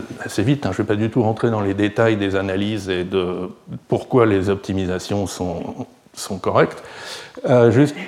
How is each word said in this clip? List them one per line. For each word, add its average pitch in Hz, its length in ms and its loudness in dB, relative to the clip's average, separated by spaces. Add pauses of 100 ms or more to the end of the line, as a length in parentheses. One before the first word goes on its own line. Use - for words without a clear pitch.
(240)
assez - 200 -2
vite, 139 220 0
hein, 95 40 -2
je 92 60 -4
vais 107 100 0
pas 107 80 0
du 110 160 0
tout 123 100 0
rentrer 110 300 2
dans 110 100 0
les 98 140 0
détails 107 420 2
des 98 200 0
analyses 98 520 -2
et 90 140 0
de 90 460 -2 (400)
pourquoi 123 360 2
les 98 260 4
optimisations 95 760 -2
sont, 90 600 -6 (280)
sont - 240 -8
correctes. - 460 0 (640)
Euh, 120 240 8
juste, 143 240 4 (100)